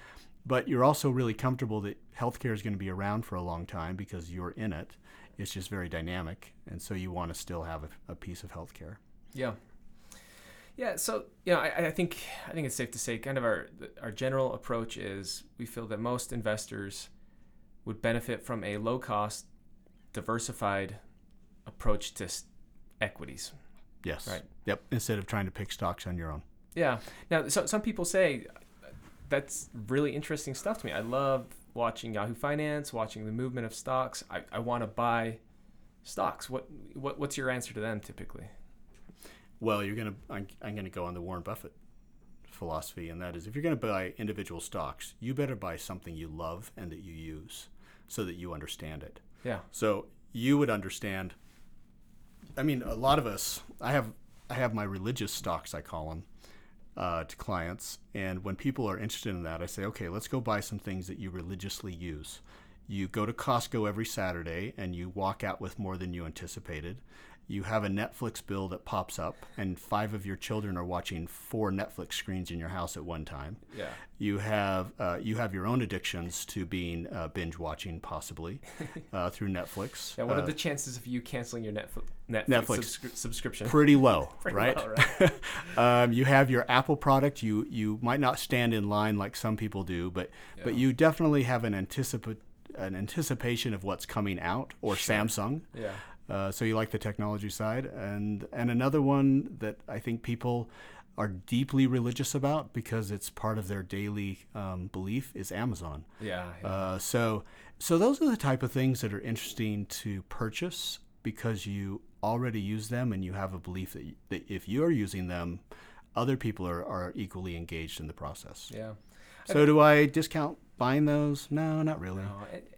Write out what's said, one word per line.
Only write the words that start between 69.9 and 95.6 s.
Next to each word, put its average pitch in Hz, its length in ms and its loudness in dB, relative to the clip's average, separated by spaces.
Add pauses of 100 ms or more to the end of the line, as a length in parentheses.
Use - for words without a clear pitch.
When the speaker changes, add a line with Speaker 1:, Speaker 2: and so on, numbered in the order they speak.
Speaker 1:
of 101 120 -4
your 95 100 -4
children 104 400 -4
are 87 80 -4
watching 87 420 -4
four 107 440 -2
Netflix 95 440 -4
screens 92 360 -4
in 87 80 -4
your 82 100 -4
house 87 280 -4
at 76 80 -8
one 82 220 -6
time. 73 300 -10 (200)
Speaker 2:
Yeah. 92 120 -6 (300)
Speaker 1:
You 101 200 2
have, 98 600 0
uh, 90 220 0
you 107 160 -2
have 101 180 -2
your 92 120 -2
own 127 140 4
addictions 87 640 -4
to 92 200 -4
being, 85 400 -2
uh, 82 220 -4
binge 82 300 -4
watching 82 420 -6
possibly, 82 600 -8 (260)
Speaker 2:
<laughs> - 280 -12
Speaker 1:
uh, 90 160 2
through 101 180 -4
Netflix. - 680 -4
Speaker 2:
Yeah, 117 60 0
what 120 140 2
are - 40 2
Speaker 1:
Uh, - 40 0
Speaker 2:
the 156 60 0
chances 143 460 -4
of 117 80 -14
you 123 160 -2
canceling 120 420 -6
your 107 80 -4
Netfl-, - 320 -4 (240)
Netflix 110 200 0
Speaker 1:
Netflix. 117 300 6 (220)
Speaker 2:
subscri-, - 160 -10
subscription? 117 520 -4
Speaker 1:
Pretty 147 280 12
low, 113 400 8
Speaker 2:
<laughs> - 40 -12
Pretty - 160 -2
Speaker 1:
right? 110 200 4
Speaker 2:
low, - 180 -2 (260)
right? 180 120 10 (440)
Speaker 1:
<laughs> - 0 - (280)
Um, 120 80 6
you 123 140 6
have 135 240 10
your 123 200 6
Apple 135 260 6
product. 139 460 6
You, 107 280 2
you 107 320 0
might 123 180 4
not 131 180 4
stand 120 360 4
in 104 160 4
line 104 280 4
like 101 180 -2
some 110 200 0
people 98 280 -2
do, 87 260 -2
but, 90 200 -2 (340)
but 117 100 2
Speaker 2:
Yeah. 120 60 4
Speaker 1:
you 131 120 8
definitely 151 520 6
have 120 200 2
an 110 80 2
anticipa-, 107 640 -2 (380)
an 95 200 -4
anticipation 120 760 0
of 95 120 -4
what's 95 200 -2
coming 101 340 0
out, 92 440 -2
or 104 140 2
Speaker 2:
Sure. - 200 4
Speaker 1:
Samsung. 113 460 2 (120)